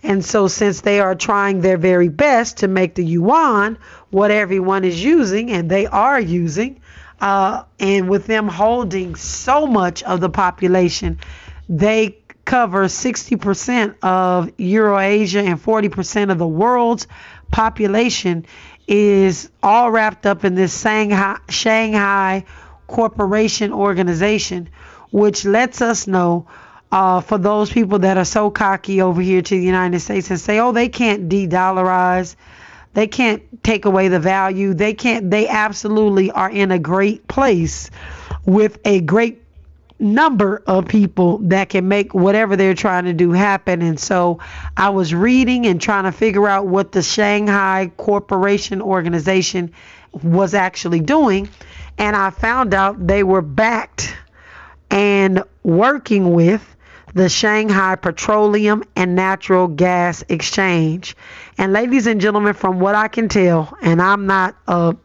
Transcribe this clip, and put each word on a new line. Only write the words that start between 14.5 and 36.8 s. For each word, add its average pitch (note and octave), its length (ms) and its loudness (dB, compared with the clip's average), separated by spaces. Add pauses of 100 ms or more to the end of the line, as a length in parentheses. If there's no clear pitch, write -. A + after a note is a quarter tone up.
Eurasia G3+ 840 0
and F3+ 220 -2
forty A3 260 0
percent G3 440 -2
of F3 80 -2
the E3+ 80 -2
world's A#3 600 0 (440)
population G#3+ 960 -2 (420)
is G3+ 640 2 (120)
all A3+ 300 4
wrapped A3 340 -2
up G3+ 180 -2
in F#3 120 0
this F#3 260 -2
Shanghai, G#3 560 0 (120)
Shanghai G3+ 960 0 (440)
Corporation G#3+ 840 -2
organization, F#3+ 1000 -2 (420)
which G#3 340 0
lets A#3+ 380 0
us A3+ 240 -2
know, F3 400 0 (440)
uh, F#3 300 2
for - 160 -2
those G#3 340 0
people G#3 280 0
that F#3+ 180 2
are F#3 80 0
so G#3 240 0
cocky G3 520 -2
over F#3 200 0
here F#3 220 2
to - 120 -2
the F#3 80 0
United F3+ 360 0
States G3 320 -6
and F3 80 -4
say, G#3 200 0
"Oh, A#3+ 120 2
they A#3 180 0
can't G#3 400 -2
de-dollarize, F#3 1040 0 (600)
they G#3+ 120 0
can't A3 560 -4
take A3 220 0
away F#3+ 220 2
the F3+ 120 2
value, F#3+ 540 0
they G#3 220 -2
can't," A3+ 340 -2
they G#3+ 180 2
absolutely G#3 840 0
are F#3+ 180 -2
in G3 220 0
a F3+ 80 0